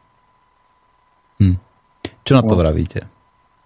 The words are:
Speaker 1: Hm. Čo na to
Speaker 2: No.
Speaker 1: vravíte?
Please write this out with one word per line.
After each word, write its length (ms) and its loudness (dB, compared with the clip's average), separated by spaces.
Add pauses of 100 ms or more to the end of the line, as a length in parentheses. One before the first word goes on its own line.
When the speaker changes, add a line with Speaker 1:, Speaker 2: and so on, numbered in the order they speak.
(1400)
Speaker 1:
Hm. 200 2 (680)
Čo 80 2
na 80 4
to 120 0
Speaker 2:
No. 80 2
Speaker 1:
vravíte? 440 -4 (600)